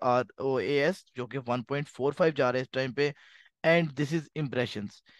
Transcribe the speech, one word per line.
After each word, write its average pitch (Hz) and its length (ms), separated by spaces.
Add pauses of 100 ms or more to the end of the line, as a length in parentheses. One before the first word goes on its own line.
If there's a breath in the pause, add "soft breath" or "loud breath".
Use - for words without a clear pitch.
आरओएएस, 131 1000 (120)
जो 123 100
कि 123 140
वन 120 240
पॉइंट 143 240
फ़ोर 139 260
फ़ाइव 160 200
जा 131 160
रहा 123 80
है 127 40
इस - 100
टाइम 131 200
पे। 143 200 (540 soft breath)
And 165 280
this 143 180
is 160 160 (100)
impressions। 117 640 (200 soft breath)